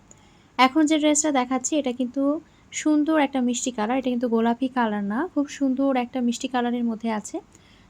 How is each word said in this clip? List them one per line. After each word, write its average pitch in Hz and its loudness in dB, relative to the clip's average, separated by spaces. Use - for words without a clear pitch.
এখন 262 6
যে 311 4
ড্রেসটা 302 2
দেখাচ্ছি 254 -2
এটা 262 -2
কিন্তু 254 -2
সুন্দর 302 2
একটা 269 0
মিষ্টি 247 -2
কালার, 233 -2
এটা 254 -2
কিন্তু 247 -2
গোলাপি 233 0
কালার 220 0
না, 202 -2
খুব 285 0
সুন্দর 269 0
একটা 247 -4
মিষ্টি 240 -2
কালারের 240 -2
মধ্যে 226 -4
আছে। 208 -6